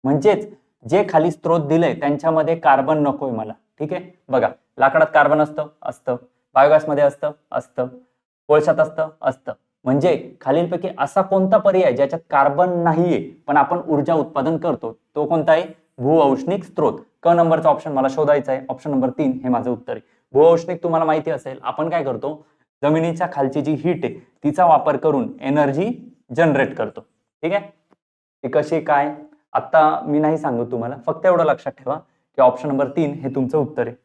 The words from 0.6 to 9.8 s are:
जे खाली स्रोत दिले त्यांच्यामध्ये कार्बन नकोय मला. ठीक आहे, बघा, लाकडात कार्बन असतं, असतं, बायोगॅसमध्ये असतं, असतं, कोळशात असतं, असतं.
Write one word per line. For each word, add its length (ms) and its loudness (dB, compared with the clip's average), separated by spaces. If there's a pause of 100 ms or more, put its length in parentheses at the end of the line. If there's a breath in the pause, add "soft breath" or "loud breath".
जे 240 2
खाली 220 2
स्रोत 360 -2
दिले 260 2
त्यांच्यामध्ये 640 0
कार्बन 480 2
नकोय 280 -2
मला. 220 -8 (260)
ठीक 140 -6
आहे, 180 -10 (180)
बघा, 200 2 (280)
लाकडात 360 4
कार्बन 280 4
असतं, 260 -4 (160)
असतं, 320 -6 (400)
बायोगॅसमध्ये 480 4
असतं, 280 0 (200)
असतं, 360 -6 (600)
कोळशात 300 4
असतं, 300 -2 (120)
असतं. 320 -6 (320)